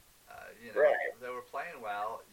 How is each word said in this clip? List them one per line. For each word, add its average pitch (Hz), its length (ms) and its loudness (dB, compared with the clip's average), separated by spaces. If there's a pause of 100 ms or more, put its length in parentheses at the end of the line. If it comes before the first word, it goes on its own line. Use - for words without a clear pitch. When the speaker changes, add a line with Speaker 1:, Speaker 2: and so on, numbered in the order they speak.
(260)
Speaker 1:
Uh, - 320 -16
you 113 160 -14
know, 127 80 6
Speaker 2:
Right. - 400 4
Speaker 1:
they 123 80 -6
were 123 160 -8
playing 156 320 -6
well. 104 540 -4